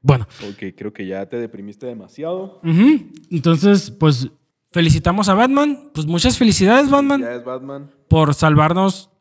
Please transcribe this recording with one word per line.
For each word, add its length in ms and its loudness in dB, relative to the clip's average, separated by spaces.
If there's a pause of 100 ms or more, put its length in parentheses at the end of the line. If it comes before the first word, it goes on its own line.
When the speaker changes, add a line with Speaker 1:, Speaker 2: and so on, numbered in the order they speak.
Speaker 1:
Bueno. 260 2 (200)
Speaker 2:
Ok, 300 -14
creo 160 -12
que 140 -14
ya 200 -8
te 100 -14
deprimiste 500 -14
demasiado. 760 -12
Speaker 1:
Ujú. 460 2 (220)
Entonces, 580 2
pues, 400 0 (420)
felicitamos 580 0
a 40 4
Batman. 640 0
Pues 100 -8
muchas 320 -2
felicidades, 540 2
Batman. 300 0
Speaker 2:
Ya 120 -8
es 100 -12
Batman. 460 -14 (180)
Speaker 1:
Por 280 4
salvarnos. 760 0 (120)